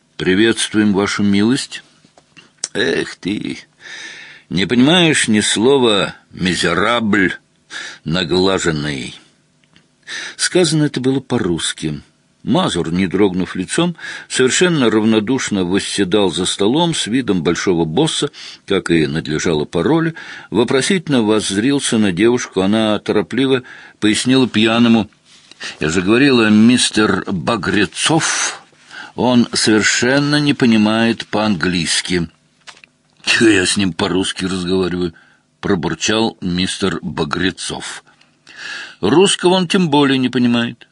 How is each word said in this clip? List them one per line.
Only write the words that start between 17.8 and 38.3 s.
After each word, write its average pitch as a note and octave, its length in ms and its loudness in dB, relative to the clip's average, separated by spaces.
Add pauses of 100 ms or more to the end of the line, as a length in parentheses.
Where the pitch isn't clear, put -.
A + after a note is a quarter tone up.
босса, B2+ 460 -2 (360)
как F#2 240 -2
и D#2+ 160 4
надлежало D2+ 580 -2
по E2+ 200 -4
роли, D#3+ 300 0 (360)
вопросительно C3 720 0
воззрился G#2+ 760 0
на G#2 120 2
девушку. A2 500 0
Она G#2+ 380 0
торопливо A#2 640 -2 (380)
пояснила B2 480 2
пьяному: A2+ 600 2 (720)
«Я D2 100 -2
же F2 140 0
говорила, A#2 480 4
мистер G#2+ 800 4
Багрецов, G#2 1300 -2 (540)
он A#2+ 380 2
совершенно C3+ 880 2
не D3 120 2
понимает A2+ 760 2
по-английски». F2+ 1000 -2 (1080)
«Я G#2 260 4
с - 120 -2
ним G2 160 0
по-русски F#2 540 -2
разговариваю», F2+ 680 -2 (460)
пробурчал G2 800 -2
мистер F2+ 600 -2
Багрецов. E2 1000 -6 (1000)